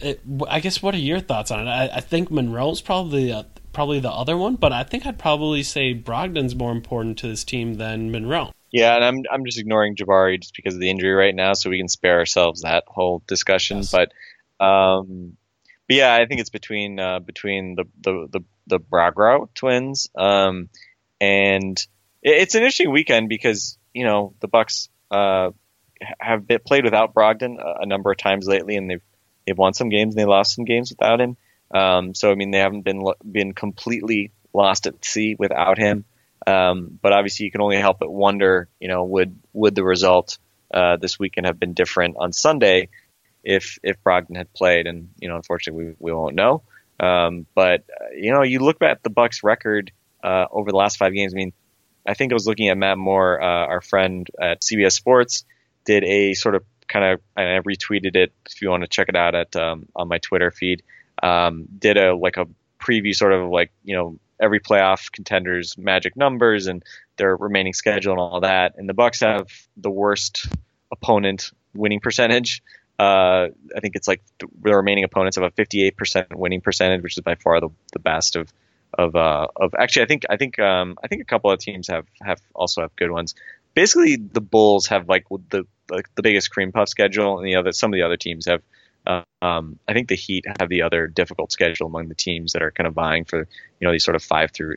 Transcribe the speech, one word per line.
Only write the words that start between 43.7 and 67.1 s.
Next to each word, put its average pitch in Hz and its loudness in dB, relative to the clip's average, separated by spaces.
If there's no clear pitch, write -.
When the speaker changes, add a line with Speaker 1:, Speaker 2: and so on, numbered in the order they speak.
Speaker 2:
if 95 -4
Brogdon 90 0
had 90 -10
played? 87 2
And, 85 -12
you 87 -12
know, 85 -8
unfortunately, 82 -8
we, 82 -12
we 82 -6
won't 80 -4
know. 120 2
Um, 87 0
but, 90 4
uh, - -14
you 101 -2
know, 139 6
you 131 0
look 147 2
at 151 2
the 117 -4
Bucks' 117 0
record, 104 0
uh, 92 2
over 104 -4
the 95 0
last 101 2
five 95 2
games. 98 -2
I 92 -8
mean, 92 -4
I 101 -2
think 131 -2
I - 2
was 104 0
looking 107 0
at 95 4
Matt 98 0
Moore, 95 2
uh, 87 0
our 90 -2
friend 92 -2
at 85 -2
C 113 -4
B 101 2
S 90 4
Sports, 123 2
did 104 2
a 98 2
sort 101 -2
of 95 -2
kinda, 95 2
and 95 -2
I 92 0
retweeted 95 -4
it 90 4
if - -14
you 98 -2
wanna 90 0
check - -2
it 92 -2
out 85 2
at, 85 -4
um, 82 -4
on 87 -6
my 85 -2
Twitter 87 0
feed, 90 -4
um, 85 0
did 104 4
a, 95 6
like, 87 -2
a 92 -4
preview 107 0
sort 98 4
of, 90 0
like, 87 0
you 95 -6
know, 85 -6
every 107 2
playoff 95 2
contender's 90 -4
magic 92 -2
numbers 120 2
and 90 -6